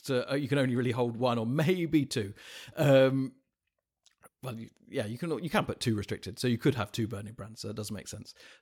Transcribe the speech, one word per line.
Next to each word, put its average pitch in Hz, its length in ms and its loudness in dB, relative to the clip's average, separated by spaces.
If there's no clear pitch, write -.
to, 127 260 0
uh, 139 40 -2
you 143 140 -2
can 143 100 2
only 131 180 2
really 123 160 2
hold 120 240 0
one 120 220 2
or 110 80 -2
maybe 160 580 2
two. 104 300 -4
Um, 135 560 6
well, 127 120 -8
you, 113 140 -12
yeah, 113 180 -4
you 113 120 -6
can, 160 240 -4
you 165 80 -4
can 214 140 2
put - 160 -6
two 110 160 2
restricted, 98 420 -6
so - 80 -2
you 120 120 2
could 135 180 4
have 107 160 -4
two 113 160 -2
burning 104 260 -10
brands, 110 280 -14
so 107 80 -8
it 107 60 -10
does 107 140 -8
make 104 180 -10
sense. - 260 -14